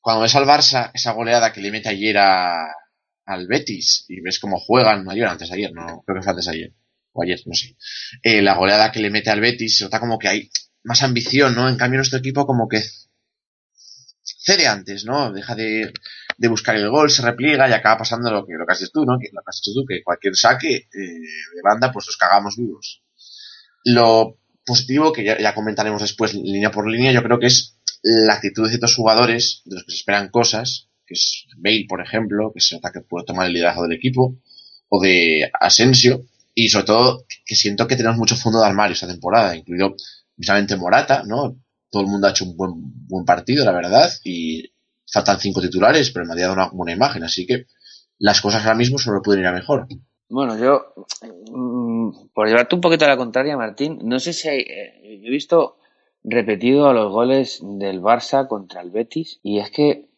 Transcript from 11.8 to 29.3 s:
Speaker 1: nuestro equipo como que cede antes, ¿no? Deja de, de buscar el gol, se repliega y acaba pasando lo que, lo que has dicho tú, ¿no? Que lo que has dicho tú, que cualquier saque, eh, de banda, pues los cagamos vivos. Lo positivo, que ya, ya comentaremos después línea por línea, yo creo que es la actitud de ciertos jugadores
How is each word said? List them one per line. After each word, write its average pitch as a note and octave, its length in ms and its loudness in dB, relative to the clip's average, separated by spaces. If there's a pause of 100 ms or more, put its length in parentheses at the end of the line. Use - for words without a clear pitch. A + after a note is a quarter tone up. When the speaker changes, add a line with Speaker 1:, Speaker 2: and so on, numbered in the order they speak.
Speaker 1:
nuestro C3 200 -2
equipo C3+ 280 -2
como A#2+ 220 0
que A2 120 0 (1400)
cede F3+ 440 -2
antes, G2+ 400 -4
¿no? B2+ 260 -2
Deja G2+ 220 -8
de, A2 360 -4 (460)
de A#2+ 120 0
buscar A2+ 280 0
el G#2 140 -2
gol, D3+ 200 4
se C#3 120 0
repliega C3 440 0
y B2 60 4
acaba G#2+ 240 2
pasando A#2 340 -4
lo G#2 140 -2
que, F#2 80 -16
lo E2 140 -8
que F2+ 60 0
has - 80 -2
dicho F#2+ 120 -10
tú, D3+ 140 0
¿no? B2+ 120 2
Que C3+ 140 -10
lo - 80 -14
que - 80 -20
has - 140 -14
dicho - 120 -8
tú, C3 120 -4
que F2+ 160 -8
cualquier - 340 -4
saque, C3 400 2
eh, - 160 -10
de E2 680 -14
banda, A#2 280 2
pues G#2 160 -10
los - 120 -10
cagamos G2+ 400 2
vivos. G#2 440 -10 (840)
Lo A2+ 520 4 (300)
positivo, C3 480 2
que A2 100 -6
ya, G#2+ 140 0
ya G#2 160 0
comentaremos G#2+ 480 -4
después G#2 320 -2
línea G2 360 0
por G#2 160 2
línea, A#2+ 260 2
yo A#2+ 100 4
creo A#2+ 160 2
que A#2+ 80 2
es - 340 2 (240)
la A2 300 6
actitud G2+ 300 -2
de A2 40 2
ciertos A#2 260 0
jugadores A#2 680 2